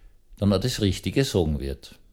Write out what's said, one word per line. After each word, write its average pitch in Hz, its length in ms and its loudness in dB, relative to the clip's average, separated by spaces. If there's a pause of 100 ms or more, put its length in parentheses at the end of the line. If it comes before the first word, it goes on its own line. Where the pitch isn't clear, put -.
(380)
dann 101 160 4
auch 95 60 4
das 127 220 -2
Richtige 98 420 0
sagen 78 360 0
wird. 67 400 -10 (120)